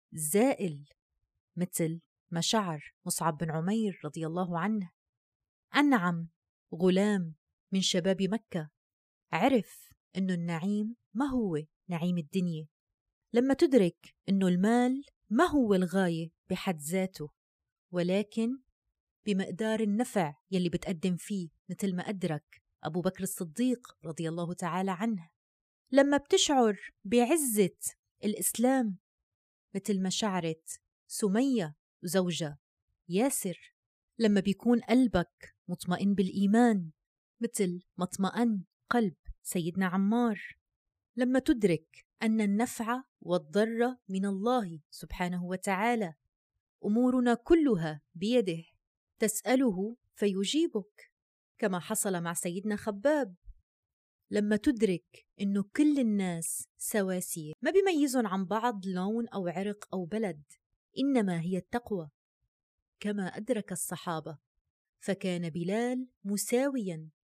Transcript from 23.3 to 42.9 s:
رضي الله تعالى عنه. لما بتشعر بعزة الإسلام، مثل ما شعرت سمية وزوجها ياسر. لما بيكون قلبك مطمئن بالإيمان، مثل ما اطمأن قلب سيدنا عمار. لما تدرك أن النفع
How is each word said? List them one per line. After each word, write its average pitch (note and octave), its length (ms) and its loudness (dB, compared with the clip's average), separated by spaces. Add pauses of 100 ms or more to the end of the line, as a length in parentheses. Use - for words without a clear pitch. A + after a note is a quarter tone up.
رضي D#3+ 240 -6
الله E3+ 240 -4
تعالى F#3 380 -2
عنه. F#3 380 -4 (600)
لما C#4 260 4
بتشعر C4+ 640 2 (260)
بعزة A#3+ 720 2 (460)
الإسلام، A3+ 760 0 (800)
مثل G3 260 -2
ما F#3 80 0
شعرت F3+ 720 -4 (260)
سمية G#3+ 680 0 (280)
وزوجها E3+ 540 0 (520)
ياسر. - 640 -2 (460)
لما G#3 200 4
بيكون A3 400 4
قلبك A3 760 2 (120)
مطمئن F3+ 460 0
بالإيمان، G3 760 4 (520)
مثل F#3+ 380 -2 (180)
ما F3+ 60 -4
اطمأن F#3+ 600 0 (260)
قلب A3 260 0 (280)
سيدنا F3+ 420 -4
عمار. G3+ 560 0 (720)
لما B3+ 240 0
تدرك G#3 680 0 (180)
أن A3 180 2
النفع A3 600 -2 (200)